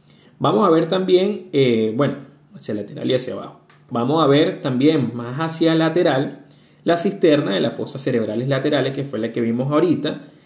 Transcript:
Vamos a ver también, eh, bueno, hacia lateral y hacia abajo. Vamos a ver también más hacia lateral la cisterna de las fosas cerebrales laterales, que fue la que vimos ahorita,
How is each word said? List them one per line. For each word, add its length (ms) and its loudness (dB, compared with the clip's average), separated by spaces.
Vamos 260 2
a 40 4
ver 180 2
también, 640 0
eh, 440 2
bueno, 180 0
hacia 180 -10
lateral 340 -8
y 60 2
hacia 200 -2
abajo. 260 -14
Vamos 360 0
a 20 4
ver 340 2
también 540 2
más 240 -8
hacia 380 2
lateral 720 0
la 140 2
cisterna 560 2
de 80 -2
las 140 -2
fosas 280 -8
cerebrales 460 -2
laterales, 460 0
que 100 -6
fue 160 -8
la 100 -4
que 100 -4
vimos 300 -2
ahorita, 540 0